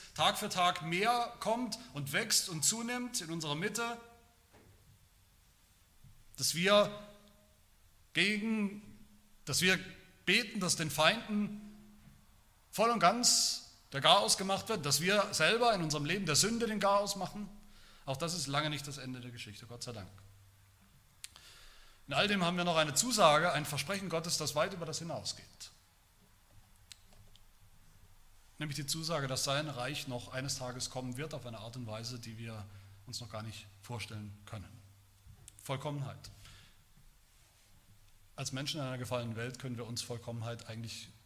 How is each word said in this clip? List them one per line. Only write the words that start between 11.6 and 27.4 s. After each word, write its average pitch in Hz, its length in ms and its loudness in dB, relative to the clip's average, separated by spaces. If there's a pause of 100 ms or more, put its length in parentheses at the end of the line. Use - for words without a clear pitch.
voll 226 180 4
und 226 120 2
ganz - 680 4 (200)
der 135 80 -2
Garaus 185 380 8
gemacht 190 320 0
wird, 190 160 0
dass 143 160 4
wir 196 320 4
selber 220 400 6
in 175 100 0
unserem 151 220 0
Leben 185 220 0
der 147 100 4
Sünde 226 280 2
den 214 140 -2
Garaus 202 380 2
machen, 196 320 -8 (560)
auch 135 100 -2
das 165 200 -2
ist 139 120 -4
lange 147 220 0
nicht 143 180 -6
das 139 120 -10
Ende 127 200 -8
der 123 120 -12
Geschichte, 113 340 -14
Gott 117 180 -12
sei 127 80 -10
Dank. 101 180 -12 (2000)
In 135 80 -6
all 180 120 4
dem 202 160 2
haben 175 140 2
wir 175 60 0
noch 170 140 2
eine 151 180 2
Zusage, 175 560 6
ein 147 140 0
Versprechen 190 440 -4
Gottes, 165 280 -2
das 143 180 -2
weit 180 180 2
über 165 140 -8
das 156 100 -6
hinausgeht. 147 480 -8 (3000)